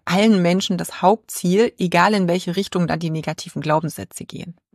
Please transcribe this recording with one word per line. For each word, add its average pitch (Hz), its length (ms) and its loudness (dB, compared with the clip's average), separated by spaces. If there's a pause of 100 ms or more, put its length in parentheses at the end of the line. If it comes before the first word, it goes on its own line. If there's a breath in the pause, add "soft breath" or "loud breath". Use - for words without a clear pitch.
allen 196 380 4
Menschen 180 360 0
das - 240 -8
Hauptziel, 196 760 2
egal 180 360 2
in 190 140 2
welche 175 300 -2
Richtung 180 300 -2
dann 165 120 -2
die 170 100 -4
negativen 156 520 -8
Glaubenssätze 156 640 -4
gehen. - 320 -14 (180)